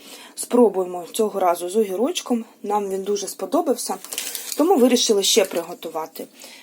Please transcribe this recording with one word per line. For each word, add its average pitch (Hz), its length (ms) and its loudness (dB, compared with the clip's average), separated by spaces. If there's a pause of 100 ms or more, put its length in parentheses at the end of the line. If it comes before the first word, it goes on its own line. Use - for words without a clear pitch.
(340)
Спробуємо 190 800 2
цього 202 280 -2
разу 175 280 2
з 185 80 -2
огірочком. 226 680 0 (180)
Нам 202 280 -2
він 190 120 -4
дуже 196 260 -4
сподобався, 233 680 -2 (580)
тому 339 200 4
вирішили 240 460 4
ще 196 220 4
приготувати. 170 840 -8 (360)